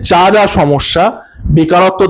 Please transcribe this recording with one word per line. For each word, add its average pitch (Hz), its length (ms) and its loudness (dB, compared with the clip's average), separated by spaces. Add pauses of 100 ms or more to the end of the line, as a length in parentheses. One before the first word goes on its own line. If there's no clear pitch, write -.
যা 180 140 2 (120)
যা 214 80 2 (140)
সমস্যা, 147 460 -2 (520)
বেকারত্ব 175 540 2